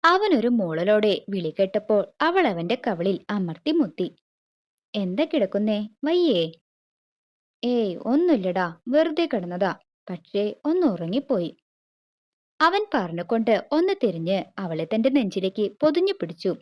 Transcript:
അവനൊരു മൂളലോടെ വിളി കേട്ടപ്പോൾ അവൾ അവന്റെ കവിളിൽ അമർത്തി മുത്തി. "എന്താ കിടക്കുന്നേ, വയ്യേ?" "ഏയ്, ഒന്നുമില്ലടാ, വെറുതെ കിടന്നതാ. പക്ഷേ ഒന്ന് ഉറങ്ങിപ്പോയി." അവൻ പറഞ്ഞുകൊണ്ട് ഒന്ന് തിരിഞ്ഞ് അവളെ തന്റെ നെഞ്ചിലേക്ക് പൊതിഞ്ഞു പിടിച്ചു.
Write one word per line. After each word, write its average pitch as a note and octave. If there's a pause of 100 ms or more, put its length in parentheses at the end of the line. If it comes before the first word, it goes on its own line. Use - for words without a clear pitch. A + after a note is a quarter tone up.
അവനൊരു E4+
മൂളലോടെ G#3
വിളി F3
കേട്ടപ്പോൾ G3+
അവൾ E4+
അവന്റെ F3 (100)
കവിളിൽ F3+ (100)
അമർത്തി G3
മുത്തി. A3 (880)
"എന്താ G3+
കിടക്കുന്നേ, G#3+ (140)
വയ്യേ?" C#4 (1120)
"ഏയ്, A#3
ഒന്നുമില്ലടാ, F#3+ (120)
വെറുതെ D#4+
കിടന്നതാ. F3+ (340)
പക്ഷേ G3+ (100)
ഒന്ന് E4+
ഉറങ്ങിപ്പോയി." F#3 (1000)
അവൻ F#4+
പറഞ്ഞുകൊണ്ട് G#3
ഒന്ന് F4+ (100)
തിരിഞ്ഞ് F3+ (140)
അവളെ E3
തന്റെ A3+
നെഞ്ചിലേക്ക് G3
പൊതിഞ്ഞു F4
പിടിച്ചു. E3+